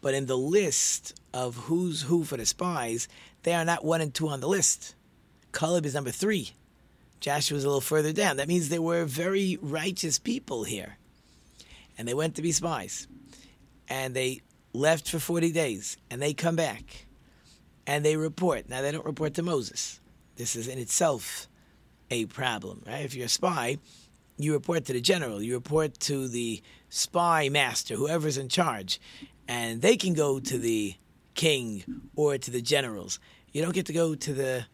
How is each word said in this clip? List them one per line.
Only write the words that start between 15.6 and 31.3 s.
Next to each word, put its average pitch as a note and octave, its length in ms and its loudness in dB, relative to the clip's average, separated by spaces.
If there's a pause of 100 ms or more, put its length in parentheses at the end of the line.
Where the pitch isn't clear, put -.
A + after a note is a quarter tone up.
And B2 120 -6
they D3 100 0
come E3 220 0
back. D#3 520 -2 (840)
And D3 160 2
they D#3 120 6
report. D#3 520 0
Now, B2+ 140 -4
they C#3+ 100 0
don't D#3 120 -4
report D3+ 300 -2
to E3+ 80 -2
Moses. D#3 560 -2 (380)
This A#2+ 180 -4
is A#2 140 -6
in C3 100 -8
itself C3 680 0 (600)
a A#2 180 0
problem, A2 600 -4
right? C3+ 180 -6
If C3+ 120 -8
you're A#2+ 100 -6
a - 20 -6
spy, D3 500 0 (580)
you D3 160 0
report D3+ 320 0
to - 80 -6
the B2 80 0
general. B2 420 0
You A#2 120 -2
report D3 460 0
to C3+ 280 -2
the A#2 340 -4 (260)
spy E3 600 2
master, B2+ 480 0
whoever's D3+ 420 0
in C3+ 100 -6
charge. B2 520 0 (480)
And A#2 340 -2
they G#3+ 140 8
can F3+ 180 0
go C#3+ 240 2
to C3 180 -4
the A2 380 0 (400)